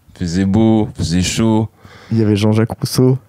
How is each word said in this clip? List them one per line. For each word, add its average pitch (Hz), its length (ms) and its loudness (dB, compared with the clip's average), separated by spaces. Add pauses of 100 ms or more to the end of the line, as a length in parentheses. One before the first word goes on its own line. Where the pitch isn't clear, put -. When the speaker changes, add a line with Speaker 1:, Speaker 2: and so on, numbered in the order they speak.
(120)
Speaker 1:
Il - 80 -16
faisait 92 260 -2
beau, 110 460 2
il - 40 -18
faisait 87 280 -2
chaud. 110 440 0 (440)
Speaker 2:
Il 113 80 0
y - 20 4
avait 107 160 2
Jean-Jacques 110 420 0
Rousseau. 127 380 0 (120)